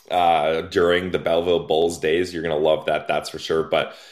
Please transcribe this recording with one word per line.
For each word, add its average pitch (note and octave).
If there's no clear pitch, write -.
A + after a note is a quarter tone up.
uh, D#2+
during F2+
the E2+
Belleville E2+
Bulls E2+
days. E2+
You're E2
gonna D#2+
love D#2
that, D2+
that's D2+
for D#2
sure. D#2+
But D2+